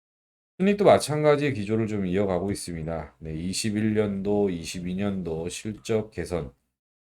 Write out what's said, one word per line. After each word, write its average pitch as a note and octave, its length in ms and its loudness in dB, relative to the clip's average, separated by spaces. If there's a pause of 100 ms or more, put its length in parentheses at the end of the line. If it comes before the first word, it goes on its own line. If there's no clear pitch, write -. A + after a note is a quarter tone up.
(600)
순이익도 G3+ 260 4
마찬가지의 D3 680 4
기조를 G#2+ 320 0
좀 G2+ 180 -2
이어가고 F#2+ 460 0
있습니다. E2 680 -8
네, D#2+ 160 -10
이십일 G#2 600 -2
년도, G2+ 560 2
이십이 F2 420 -6
년도 F2+ 560 -4
실적 G#2+ 600 -4
개선, E2 400 -6 (560)